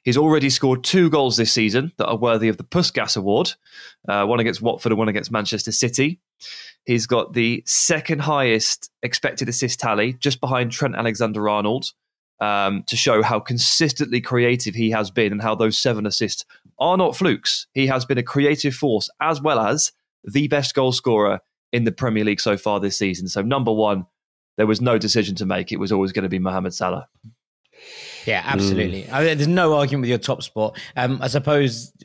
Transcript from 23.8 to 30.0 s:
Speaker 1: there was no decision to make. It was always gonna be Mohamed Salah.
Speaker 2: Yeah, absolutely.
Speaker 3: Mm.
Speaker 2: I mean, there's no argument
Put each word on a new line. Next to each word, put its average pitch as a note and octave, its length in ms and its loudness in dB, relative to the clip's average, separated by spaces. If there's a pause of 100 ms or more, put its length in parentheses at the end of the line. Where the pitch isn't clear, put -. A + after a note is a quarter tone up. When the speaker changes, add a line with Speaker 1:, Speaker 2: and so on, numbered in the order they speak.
Speaker 1:
there G#2+ 100 2
was G#2+ 120 2
no A#2+ 180 2
decision G2+ 380 0
to G2+ 100 -4
make. F#2 260 -4
It F#2+ 80 -4
was G2+ 120 -4
always G2 200 2
gonna F#2+ 180 -2
be F#2 100 -2
Mohamed F#2 340 -2
Salah. F#2 360 -4 (1160)
Speaker 2:
Yeah, G2 200 0
absolutely. G2 580 0
Speaker 3:
Mm. A2+ 100 -10
Speaker 2:
I C#3+ 100 2
mean, D#3+ 140 2
there's D3 100 0
no F3 280 4
argument C#3+ 260 0